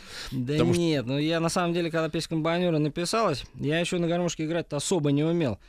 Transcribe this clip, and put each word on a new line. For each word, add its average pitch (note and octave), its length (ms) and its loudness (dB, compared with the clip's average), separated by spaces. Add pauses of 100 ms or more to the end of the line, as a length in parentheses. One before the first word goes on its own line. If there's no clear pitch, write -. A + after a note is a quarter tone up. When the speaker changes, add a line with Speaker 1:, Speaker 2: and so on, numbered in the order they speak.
(120)
Speaker 1:
<laughs> - 200 -12
Да C3 200 -2
Speaker 2:
Потому E3 220 4
что F3 80 2
Speaker 1:
нет, D3 240 2
ну C3+ 120 -2
я D#3+ 220 0
на E3 80 2
самом F3 240 0
деле, E3+ 180 0
когда D#3+ 200 0
песня D#3+ 260 -4
«Комбайнёры» E3 420 2
написалась, E3+ 680 0 (100)
я D3 260 -2
ещё F3 180 -2
на F3 80 0
гармошке E3+ 380 -2
играть-то D#3 320 -4
особо D3 360 2
не C#3+ 120 4
умел. D#3+ 340 2 (100)